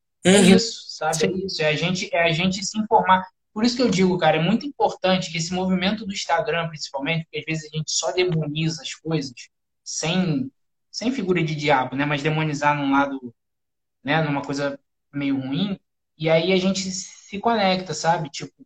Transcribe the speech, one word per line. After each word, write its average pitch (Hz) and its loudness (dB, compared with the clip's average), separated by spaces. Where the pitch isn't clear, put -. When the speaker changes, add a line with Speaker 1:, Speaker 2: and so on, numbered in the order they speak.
Speaker 1:
é 175 6
Speaker 2:
Uhum. 196 8
Speaker 1:
isso, - -2
sabe? 160 -4
Speaker 2:
Sim. - 2
Speaker 1:
É 185 0
isso, - -6
é 151 4
a 151 2
gente, 180 -2
é 170 2
a 165 4
gente 185 0
se - -6
informar. 185 2
Por 214 0
isso 240 2
que 269 0
eu 233 4
digo, 185 4
cara, 156 4
é 156 2
muito 208 2
importante - 0
que 165 -4
esse 165 -4
movimento 185 0
do 196 -8
Instagram, 165 -2
principalmente, 160 -4
porque - -10
às 147 -8
vezes 156 -6
a 156 -8
gente 156 -6
só 170 -2
demoniza 160 -2
as - -12
coisas 143 -6
sem, 160 -2
sem 226 -4
figura 180 0
de 156 -2
diabo, 139 0
né? 139 0
Mas 147 -2
demonizar 151 0
num 139 0
lado, 135 -2
né? 151 0
Numa 143 -2
coisa 139 -4
meio 139 -2
ruim. 165 -4
E 160 -2
aí 165 4
a 190 4
gente 190 0
se - -12
conecta, 196 0
sabe? 165 0
Tipo, - -12